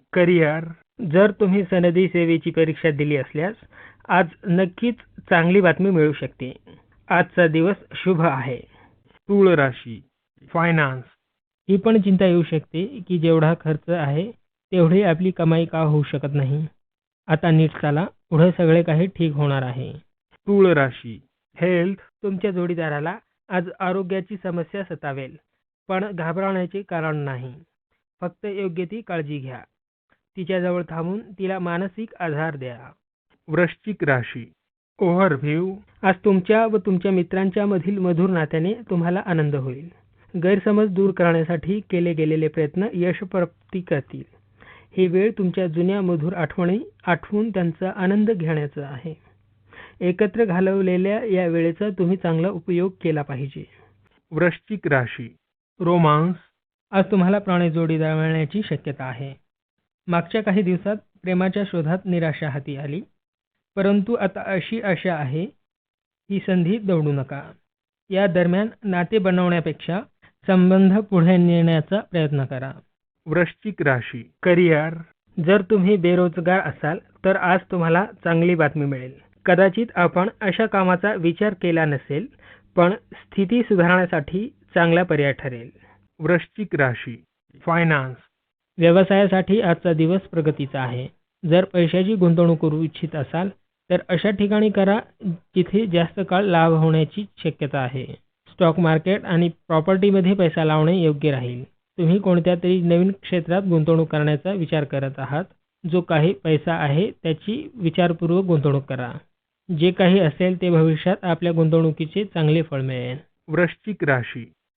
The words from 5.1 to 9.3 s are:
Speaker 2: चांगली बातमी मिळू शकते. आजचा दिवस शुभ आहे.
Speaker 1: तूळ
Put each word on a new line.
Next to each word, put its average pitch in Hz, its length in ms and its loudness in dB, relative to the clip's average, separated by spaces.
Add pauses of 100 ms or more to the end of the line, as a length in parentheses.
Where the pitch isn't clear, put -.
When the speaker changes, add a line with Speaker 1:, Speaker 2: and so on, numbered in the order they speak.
Speaker 2:
चांगली 175 420 2
बातमी 180 300 2
मिळू 156 220 2
शकते. 131 400 -10 (560)
आजचा 180 380 2
दिवस 165 300 2 (180)
शुभ 180 260 -2
आहे. 135 400 -2 (680)
Speaker 1:
तूळ 196 260 4